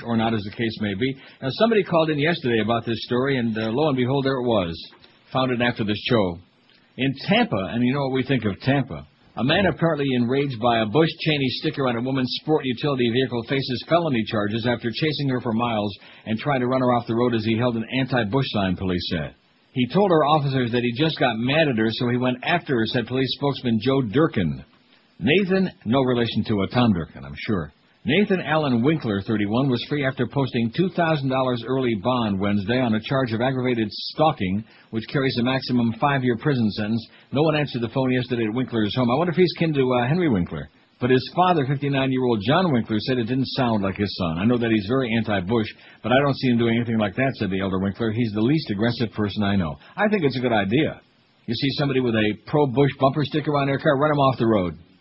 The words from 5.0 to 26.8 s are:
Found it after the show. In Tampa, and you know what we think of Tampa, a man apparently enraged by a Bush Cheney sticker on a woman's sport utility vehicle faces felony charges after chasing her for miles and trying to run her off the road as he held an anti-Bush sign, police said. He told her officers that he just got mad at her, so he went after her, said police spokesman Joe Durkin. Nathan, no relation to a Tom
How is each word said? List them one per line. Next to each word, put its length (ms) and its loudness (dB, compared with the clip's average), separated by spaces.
Found 180 0
it 100 -2
after 220 0
the 120 -2
show. 320 2
In 160 -2
Tampa, 300 2
and 100 0
you 100 2
know 100 -2
what 100 -4
we 100 0
think 220 0
of 160 -2
Tampa, 440 -2
a 80 -4
man 220 2
apparently 480 0
enraged 480 0
by 180 2
a 60 2
Bush 240 2
Cheney 280 0
sticker 300 -2
on 80 -2
a 40 -4
woman's 300 -2
sport 240 0
utility 440 0
vehicle 400 -2
faces 400 -4
felony 360 2
charges 420 -2
after 240 0
chasing 380 -2
her 120 -2
for 120 -4
miles 400 0
and 140 -2
trying 220 -2
to 60 0
run 140 0
her 120 2
off 140 0
the 80 -2
road 180 2
as 100 0
he 140 2
held 180 0
an 100 -4
anti-Bush 540 0
sign, 260 0
police 320 -2
said. 240 -4
He 140 0
told 240 2
her 140 4
officers 460 2
that 120 2
he 100 0
just 260 0
got 180 2
mad 300 2
at 100 0
her, 140 4
so 180 -2
he 80 2
went 260 0
after 360 0
her, 60 2
said 220 -2
police 300 -2
spokesman 440 0
Joe 200 2
Durkin. 600 0
Nathan, 480 2
no 160 2
relation 440 0
to 160 0
a 60 0
Tom 260 2